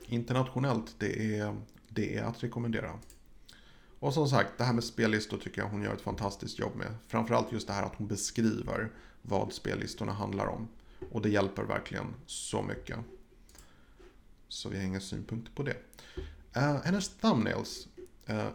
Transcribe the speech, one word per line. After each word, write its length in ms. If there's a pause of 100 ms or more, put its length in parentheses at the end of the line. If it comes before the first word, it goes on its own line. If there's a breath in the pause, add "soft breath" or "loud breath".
internationellt, 920
det 400
är, 220 (280)
det 280
är 60
att 200
rekommendera. 560 (1000 loud breath)
Och 140
som 140
sagt, 300
det 60
här 100
med 100
spellistor 540
tycker 240
jag 80
hon 120
gör 120
ett 80
fantastiskt 580
jobb 160
med. 200 (120)
Framförallt 440
just 160
det 60
här 100
att 120
hon 120
beskriver 840 (300 loud breath)
vad 320
spellistorna 580
handlar 340
om. 220 (440 loud breath)
Och 100
det 80
hjälper 340
verkligen 500 (120)
så 360
mycket. 360 (1500 loud breath)
Så 220
vi 80
har 60
inga 160
synpunkter 540
på 100
det. 140 (760 loud breath)
Eh, 300
hennes 260
thumbnails, 800 (380)
eh, 300